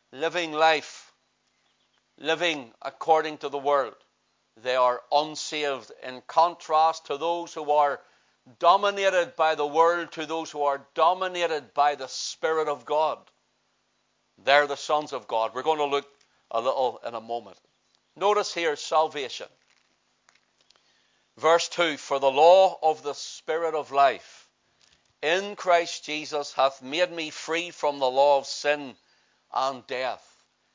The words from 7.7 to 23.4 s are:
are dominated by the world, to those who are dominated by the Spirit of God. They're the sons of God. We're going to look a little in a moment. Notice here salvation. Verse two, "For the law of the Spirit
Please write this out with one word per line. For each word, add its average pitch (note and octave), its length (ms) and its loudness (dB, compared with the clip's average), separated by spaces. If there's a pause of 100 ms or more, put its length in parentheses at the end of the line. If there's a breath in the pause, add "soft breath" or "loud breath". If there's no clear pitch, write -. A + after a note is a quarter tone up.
are D3 340 2 (540 soft breath)
dominated F#3+ 800 2
by D#3+ 180 2
the D3 100 -2
world, E3 480 2
to D#3+ 140 -8
those D#3+ 240 -6
who D3 140 -6
are C#3 200 -2 (100)
dominated E3+ 800 0
by D3 220 2
the C3 140 -10
Spirit - 580 -4
of C#3+ 180 -4
God. D3+ 460 -2 (1080)
They're C#3 280 4
the C#3 100 -4
sons D3+ 360 -4
of B2 160 -10
God. A2+ 260 -2
We're B2 80 -8
going D#3 160 -2
to D3 60 0
look C#3+ 280 -2 (380)
a A2+ 100 -2
little B2 380 -2
in A#2 160 -10
a A2+ 60 -10
moment. A2+ 400 -12 (560)
Notice G3+ 360 0
here E3+ 220 -2
salvation. D3 720 -2 (1900)
Verse E3 320 4
two, E3 260 -2
"For C#3 220 -4
the C3+ 120 2
law E3+ 520 8
of D3+ 200 0
the C#3+ 120 -6
Spirit D#3+ 600 -6